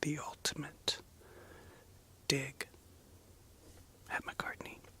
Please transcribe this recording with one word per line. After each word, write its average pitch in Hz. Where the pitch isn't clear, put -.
The 151
ultimate -
dig 135
at -
McCartney. -